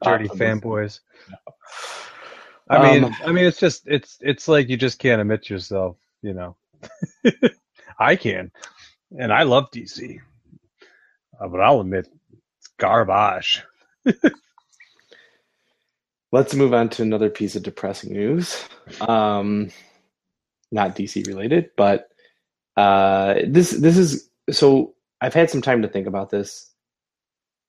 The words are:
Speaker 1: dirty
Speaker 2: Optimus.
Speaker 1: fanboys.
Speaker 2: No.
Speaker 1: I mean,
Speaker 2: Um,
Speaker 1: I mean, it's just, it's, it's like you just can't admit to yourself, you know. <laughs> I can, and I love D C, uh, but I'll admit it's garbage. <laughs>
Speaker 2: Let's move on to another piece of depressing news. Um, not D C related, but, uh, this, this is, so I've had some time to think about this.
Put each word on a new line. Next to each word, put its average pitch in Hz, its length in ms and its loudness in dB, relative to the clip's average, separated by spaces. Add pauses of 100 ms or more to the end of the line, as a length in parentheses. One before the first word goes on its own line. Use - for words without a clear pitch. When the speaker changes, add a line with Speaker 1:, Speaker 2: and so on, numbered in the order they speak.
Speaker 1:
dirty 98 260 0
Speaker 2:
Optimus. - 80 -12
Speaker 1:
fanboys. 107 640 -4 (300)
Speaker 2:
No. 95 80 -20 (1300)
Speaker 1:
I 135 220 8
mean, 143 140 6
Speaker 2:
Um, 113 100 -4 (100)
Speaker 1:
I 165 60 -2
mean, 180 140 4
it's 170 140 0
just, 165 260 0
it's, - 340 -4
it's 135 280 -4
like 147 200 4
you 127 100 -2
just 123 220 -2
can't 117 220 2
admit 104 220 -2
to 104 100 -12
yourself, 92 420 -6 (260)
you 101 120 -10
know. 90 240 -14 (680)
<laughs> - 760 -2
I 135 160 2
can, 92 360 -6 (680)
and 120 140 -4
I 131 120 2
love 135 280 2
D 117 140 -16
C, - 340 -18 (1200)
uh, 98 80 -10
but 90 140 -6
I'll 120 200 4
admit 92 260 -6 (520)
it's - 80 -20 (100)
garbage. 101 840 0 (440)
<laughs> 247 60 2 (2250)
Speaker 2:
Let's 127 220 2
move 135 200 2
on 117 160 2
to - 120 -8
another 110 280 0
piece 104 260 -6
of 98 80 -10
depressing 98 500 -10
news. 131 500 -4 (380)
Um, 104 680 -2 (1000)
not 101 240 -4
D 101 120 -8
C 98 200 -8
related, 120 480 -4
but, 101 320 2 (680)
uh, 98 580 2 (100)
this, 170 260 2
this 165 260 4
is, 170 320 0 (200)
so 139 440 4 (260)
I've 127 140 -4
had 165 160 4
some 139 120 -4
time 123 200 0
to 104 80 -4
think 95 180 -6
about 98 220 -6
this. - 400 -8 (1000)